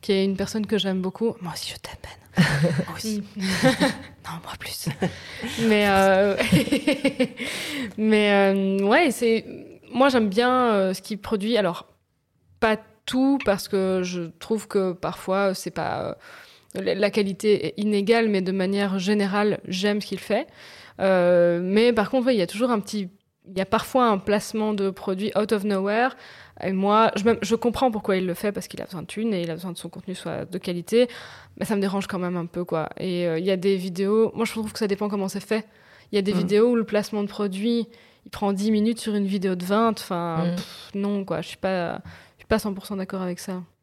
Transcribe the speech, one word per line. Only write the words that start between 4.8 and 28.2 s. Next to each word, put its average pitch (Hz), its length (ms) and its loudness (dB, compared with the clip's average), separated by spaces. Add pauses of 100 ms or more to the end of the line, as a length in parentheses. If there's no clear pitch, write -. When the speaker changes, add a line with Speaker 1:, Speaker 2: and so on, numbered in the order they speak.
Speaker 1:
Mais, 208 200 4
euh, 196 500 6
<laughs> 262 1600 0
mais, 214 340 4
euh... 196 540 4
ouais, 269 260 4
c'est... 226 340 2 (460)
moi, 262 180 4
j'aime 226 200 2
bien, 240 440 2
euh, 190 200 2
ce 190 80 -8
qu'il 202 180 -8
produit. 214 380 -2
Alors, 180 300 0 (720)
pas 220 180 2 (280)
tout, 269 400 2
parce 196 220 0
que 190 360 0
je 180 180 -6 (180)
trouve 214 280 -4
que 185 260 0
parfois, 185 600 -2
c'est 180 180 -8
pas, - 300 -4 (760)
euh, 190 40 -4
la, 185 140 0
la 202 140 2
qualité 196 580 2
est - 100 -6
inégale, 208 520 2
mais 196 120 2
de 190 100 -2
manière 196 480 0
générale, 208 680 2
j'aime 202 340 -2
ce - 60 -12
qu'il 196 120 -8
fait. 220 280 -2 (540)
Euh, 175 640 4
mais 214 300 4
par 214 160 2
contre, 254 180 2
ouais, 262 80 4
il 214 40 2
y 175 40 4
a 170 40 0
toujours 247 240 0
un 220 80 2
petit, 196 300 -6 (400)
il 185 80 -8
y 190 40 -2
a 185 40 0
parfois 240 420 2
un 208 100 4
placement 214 560 -2
de 196 160 0
produit 190 480 -4
out 214 140 0
of 208 120 0
nowhere. 208 520 0 (480)
Et 185 80 -2
moi, 202 440 4
je, 208 80 -2
même, 226 180 4
je 208 140 0
comprends 240 360 2
pourquoi 208 240 -2
il 185 120 0